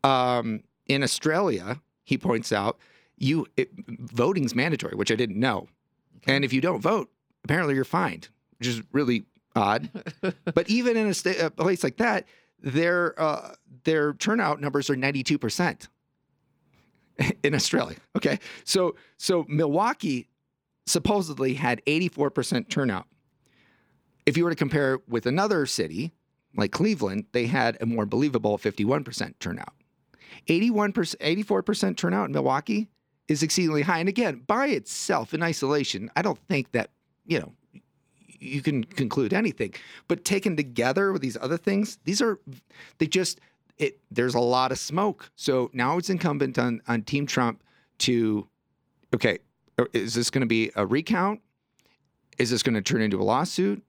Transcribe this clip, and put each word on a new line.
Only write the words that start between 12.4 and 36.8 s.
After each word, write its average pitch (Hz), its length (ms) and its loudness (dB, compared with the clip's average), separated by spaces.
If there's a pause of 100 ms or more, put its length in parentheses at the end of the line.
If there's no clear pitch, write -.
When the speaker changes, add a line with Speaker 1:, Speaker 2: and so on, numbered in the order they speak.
Speaker 1:
their, 170 580 0
uh, 156 360 -2 (300)
their 151 280 2
turnout 190 480 0
numbers 143 280 -2
are 143 60 4
ninety-two 139 440 0
percent - 480 -2 (1300)
<laughs> - 260 -2
in 143 120 2
Australia. - 420 0 (180)
Okay, - 240 0 (240)
so, 185 320 0 (220)
so 175 300 0
Milwaukee 151 800 0 (580)
supposedly 151 680 0
had 123 320 0
eighty-four 151 440 0
percent 127 380 -2
turnout. 120 380 0 (1160)
If 139 120 2
you 170 60 2
were 175 60 2
to 160 60 -2
compare 139 520 0
with 117 180 -2
another 165 420 0
city, 98 440 -4 (440)
like 104 160 0
Cleveland, 107 600 -2
they 120 160 0
had 120 340 0
a 117 40 -4
more 113 200 0
believable 110 520 0
fifty-one 113 460 0
percent - 360 -10
turnout. - 340 -8 (720)
Eighty-one 208 460 2
percent, - 280 -2
eighty-four 190 420 0
percent 190 340 0
turnout 180 300 0
in 135 60 -6
Milwaukee 147 540 0 (400)
is 147 160 2
exceedingly 156 380 2
high. 165 180 2
And 180 100 0
again, 190 360 -2
by 247 220 0
itself, 156 640 -2
in 156 80 -2
isolation, 139 760 0
I 156 60 2
don't 185 260 0
think 139 260 -2
that, 117 180 -2 (340)